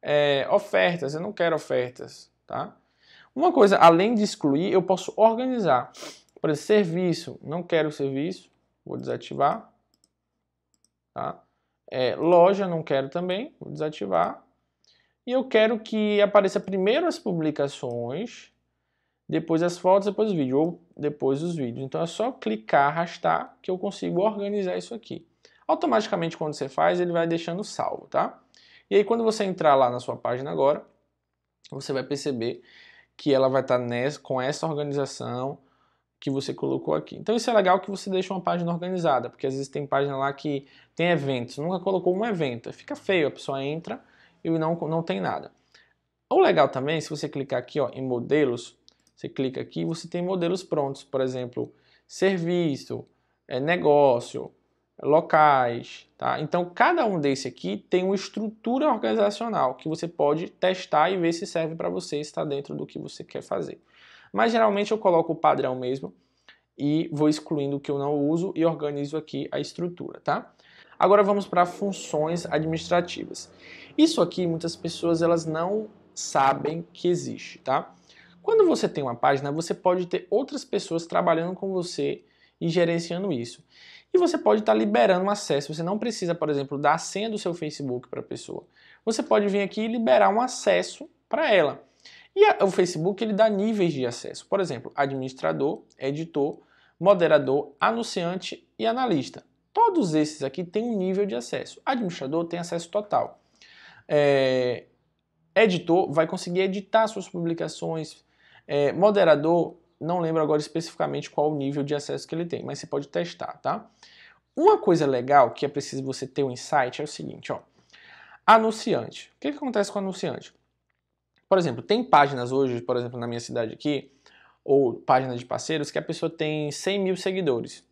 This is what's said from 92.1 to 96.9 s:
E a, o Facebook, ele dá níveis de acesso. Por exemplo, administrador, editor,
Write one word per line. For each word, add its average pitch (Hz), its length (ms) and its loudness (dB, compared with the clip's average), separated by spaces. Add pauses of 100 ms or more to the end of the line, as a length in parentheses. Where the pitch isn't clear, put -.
E 392 120 6
a, - 180 4
o 190 80 4
Facebook, 180 500 0
ele 220 120 -2
dá 214 160 4
níveis 202 420 0
de 131 140 -2
acesso. - 420 -8
Por 196 140 0
exemplo, 135 340 -6
administrador, 139 840 -2 (160)
editor, 147 640 -4 (380)